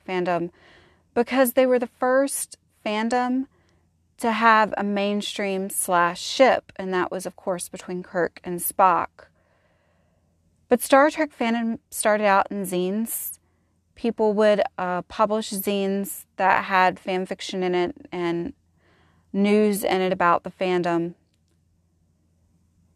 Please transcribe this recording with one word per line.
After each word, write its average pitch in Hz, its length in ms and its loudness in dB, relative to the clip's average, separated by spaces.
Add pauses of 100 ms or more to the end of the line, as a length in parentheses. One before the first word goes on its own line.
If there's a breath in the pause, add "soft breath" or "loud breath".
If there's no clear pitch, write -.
fandom 175 440 -2 (640 soft breath)
because 247 380 0
they 262 120 4
were 254 140 2
the 240 80 -6
first - 720 -2 (260)
fandom 247 640 -2 (680)
to 226 160 -2
have 220 420 4
a - 80 -4
mainstream 202 840 -4
slash 175 520 0
ship, - 540 2
and 190 180 -6
that 180 160 0
was, 185 160 -8
of 185 120 -10
course, 180 320 -6
between 180 340 -10
Kirk - 400 -2
and 175 160 -6
Spock. - 720 0 (1400)
But 247 140 2
Star 285 280 6
Trek 311 220 -4
fandom 233 480 -4 (100)
started 214 360 0
out 196 260 2
in 196 140 -6
zines. 185 720 -4 (560)
People 220 380 0
would, 208 280 4 (160)
uh, 180 260 -4
publish 214 480 -2
zines 196 760 -4 (100)
that 190 300 2
had 185 340 2
fan 185 280 -4
fiction 190 360 -6
in 180 100 -2
it 175 220 -2 (160)
and 170 400 -4 (800)
news 208 540 2
in 190 160 0
it 185 100 0
about 175 320 2
the 180 80 -12
fandom. 175 640 -2 (1800)